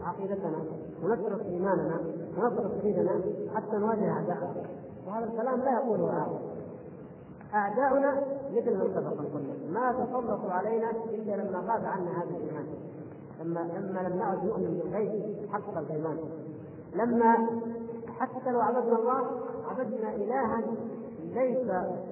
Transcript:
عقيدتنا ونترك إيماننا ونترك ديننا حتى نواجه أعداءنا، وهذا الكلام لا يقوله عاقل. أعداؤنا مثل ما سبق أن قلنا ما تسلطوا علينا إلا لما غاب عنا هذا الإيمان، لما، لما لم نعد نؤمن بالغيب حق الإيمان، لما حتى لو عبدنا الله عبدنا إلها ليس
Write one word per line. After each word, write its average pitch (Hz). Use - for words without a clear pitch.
عقيدتنا 185
ونترك 208
إيماننا 180
ونترك 226
ديننا 185
حتى 220
نواجه 202
أعداءنا، 170
وهذا 226
الكلام 233
لا 269
يقوله 214
عاقل. 156
أعداؤنا 269
مثل 226
ما 185
سبق 147
أن 143
قلنا 151
ما 254
تسلطوا 214
علينا 220
إلا 220
لما 190
غاب 202
عنا 175
هذا 170
الإيمان، 151
لما، 170
لما 185
لم 180
نعد 196
نؤمن 170
بالغيب 208
حق 202
الإيمان، 156
لما 233
حتى 254
لو 240
عبدنا 226
الله 247
عبدنا 220
إلها 226
ليس 247